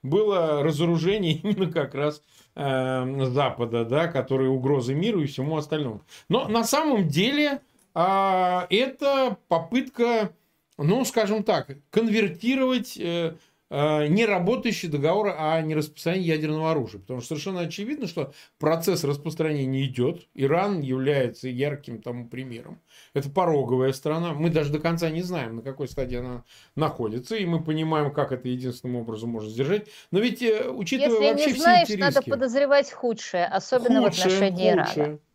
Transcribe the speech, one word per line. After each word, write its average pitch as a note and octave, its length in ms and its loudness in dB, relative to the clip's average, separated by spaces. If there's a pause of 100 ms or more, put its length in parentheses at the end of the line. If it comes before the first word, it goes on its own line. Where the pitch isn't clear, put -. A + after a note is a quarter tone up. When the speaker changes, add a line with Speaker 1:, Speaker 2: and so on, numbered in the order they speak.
Speaker 1:
было E3 600 2
разоружение E3 680 2
<laughs> E3 100 -4
именно F#3+ 280 0
как D#3 240 -4
раз, D3 280 -2 (320)
эм, C3 720 -2
Запада, A#2+ 580 0
да, C#3 220 2
который C3+ 420 0
угроза C3 460 0
миру F#3+ 280 0
и C#3 40 0
всему D3 300 -4
остальному. D3 460 -4 (260)
Но E3 200 2
на A3+ 160 2
самом C4 440 2
деле, C#4 520 2 (340)
а, F#3 760 2
это C4 680 2 (120)
попытка, A#3 840 0 (460)
ну, G3 260 2
скажем G#3+ 380 0
так, D3+ 360 -2 (120)
конвертировать, A3+ 1040 0
э, E3+ 380 -4 (380)
э, D3+ 360 2
неработающий G3+ 800 2
договор D#3+ 400 0 (100)
о D#3+ 240 0
нераспространении D#3 640 -2
ядерного D#3 460 0
оружия. A2+ 280 -4
Потому - 200 -8
что A#2 80 -12
совершенно F3 320 -6
очевидно, A#3+ 480 -6
что C#3 240 -6 (260)
процесс E3 460 0
распространения C#3+ 840 -2
идёт. C3+ 480 -2
Иран E3+ 460 0
является C3 680 -2
ярким C3 540 -6
тому A#2+ 260 -10
примером. B2 520 -14 (340)
Это C#3 160 -2
пороговая C3+ 600 2
страна. D#3+ 400 -4
Мы D#3 180 0
даже D3 220 0
до D3+ 80 -2
конца E3 300 0
не E3 120 -4
знаем, D#3 340 -6
на A#2 60 -10
какой C3+ 240 -8
стадии B2 320 -6
она B2 240 -8 (320)
находится. B2+ 640 -2
И G3+ 100 -2
мы E3 160 0
понимаем, D#3 500 0
как C#3 200 -2
это B2+ 160 -6
единственным B2+ 480 -6
образом A2+ 340 -6
можно G#2+ 200 -6
сдержать. C#3+ 360 -2 (240)
Но E3+ 80 2
ведь, A#3 240 0
э, A3+ 260 2
учитывая A#3+ 520 0
Speaker 2:
Если C#4+ 100 6
Speaker 1:
вообще C#4+ 220 2
Speaker 2:
не - 20 0
Speaker 1:
все E4+ 200 6
Speaker 2:
знаешь, - 140 6
Speaker 1:
эти G#3+ 120 -2
Speaker 2:
надо C#4 200 4
Speaker 1:
риски. - 20 -10
Speaker 2:
подозревать C#4 720 2
худшее, A3 540 -2
особенно A#3+ 560 2
в - 20 4
Speaker 1:
Худшее, - 20 6
Speaker 2:
отношении F#3 640 2
Ирана. D3+ 400 2
Speaker 1:
худшее. D3+ 100 -10 (140)